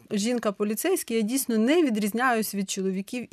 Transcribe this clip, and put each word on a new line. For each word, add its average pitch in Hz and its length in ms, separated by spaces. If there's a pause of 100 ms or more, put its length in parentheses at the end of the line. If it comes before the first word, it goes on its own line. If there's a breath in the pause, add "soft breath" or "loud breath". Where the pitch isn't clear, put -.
(120)
жінка-поліцейський, 220 1040
я 226 60
дійсно 240 340
не 285 260
відрізняюсь 220 720
від 196 140
чоловіків, 190 640